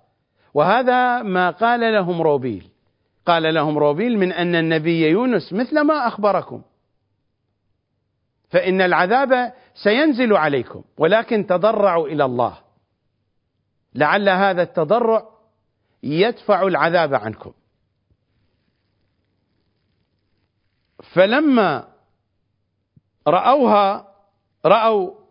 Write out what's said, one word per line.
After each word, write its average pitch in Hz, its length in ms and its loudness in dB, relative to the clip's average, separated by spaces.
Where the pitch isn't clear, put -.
وهذا 247 680 0
ما 180 280 -2
قال 233 440 0
لهم 175 280 -2
روبيل، 127 480 -2
قال 160 280 0
لهم 151 240 -2
روبيل 180 420 0
من 180 120 0
أن 175 240 -2
النبي 165 520 0
يونس 208 460 -2
مثل 254 280 -2
ما 294 260 0
أخبركم، 185 540 -4
فإن 185 320 0
العذاب 226 720 0
سينزل 240 580 2
عليكم، 147 500 -2
ولكن 208 500 0
تضرعوا 185 600 0
إلى 147 180 -2
الله، 120 320 -2
لعل 180 340 2
هذا 185 320 2
التضرع 214 680 -2
يدفع 180 580 -2
العذاب 165 520 0
عنكم. 110 400 -6
فلما 208 720 2
رأوها، 208 880 0
رأوا 214 460 2